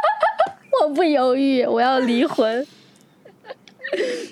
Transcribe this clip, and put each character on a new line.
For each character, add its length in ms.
我 80
不 140
犹 320
豫， 300
我 140
要 200
离 260
婚。 400